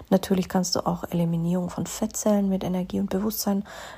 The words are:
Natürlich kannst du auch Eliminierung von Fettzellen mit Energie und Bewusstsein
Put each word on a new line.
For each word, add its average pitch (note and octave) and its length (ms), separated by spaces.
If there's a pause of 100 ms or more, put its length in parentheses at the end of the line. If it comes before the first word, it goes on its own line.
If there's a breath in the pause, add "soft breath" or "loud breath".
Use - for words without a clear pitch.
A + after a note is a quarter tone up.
(100)
Natürlich F#3 380
kannst - 280
du - 100
auch F3 160
Eliminierung E3+ 640
von - 180
Fettzellen G#3 600
mit F#3+ 140
Energie F#3 380
und G3 100
Bewusstsein G3+ 540 (340 loud breath)